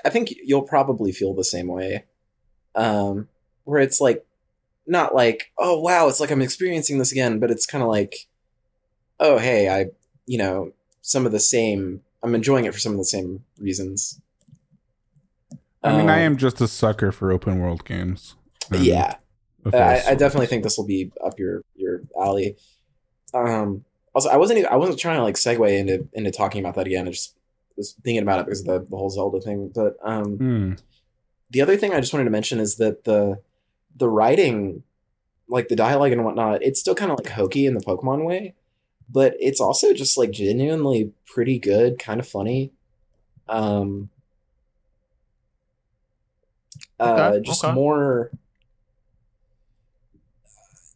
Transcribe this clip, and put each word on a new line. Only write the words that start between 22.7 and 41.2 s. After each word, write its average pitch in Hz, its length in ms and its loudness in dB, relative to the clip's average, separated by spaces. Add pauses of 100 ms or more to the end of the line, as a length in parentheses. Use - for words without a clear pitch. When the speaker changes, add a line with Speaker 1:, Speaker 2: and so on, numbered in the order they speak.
Speaker 1:
Um, 110 520 -2 (280)
also, - 160 0
I 135 100 4
wasn't 214 200 4
even, 180 140 2
I 127 40 4
wasn't 160 220 0
trying 165 200 -2
to, 123 40 0
like, 107 140 0
segue 113 420 2
into, 95 360 -2
into 104 180 -4
talking 101 280 -4
about 90 140 -8
that 92 140 -4
again. 92 180 -2
I 90 60 -8
just - 240 -10 (380)
was - 180 -8 (120)
thinking 113 180 0
about 98 180 0
it 87 60 -6
because 101 140 -6
of 92 60 -12
the, 92 240 -2
the 95 60 -10
whole 98 120 -4
Zelda 98 320 -4
thing. 101 340 -8
But, 107 280 -2
um, 104 340 -4
Speaker 2:
Hmm. 110 360 -2 (800)
Speaker 1:
the 127 120 2
other 190 140 4
thing 202 180 -2
I 147 60 0
just 123 120 -4
wanted 139 120 0
to 113 60 0
mention 107 300 -2
is 104 160 -2
that 110 280 -2
the, 101 360 0 (560)
the 123 140 0
writing, 110 720 2 (640)
like, 123 200 -2
the 113 80 -2
dialogue 135 360 2
and 120 120 0
whatnot, 110 380 0
it's 135 180 0
still - 140 0
kinda, 180 200 -2
like, - 140 -8
hokey 107 380 0
in 127 80 2
the 104 60 -4
Pokemon 135 440 -4
way, 180 300 -6 (540)
but 135 320 2
it's 131 200 0
also 131 340 2
just, - 240 0
like, 117 140 2
genuinely 120 800 0 (140)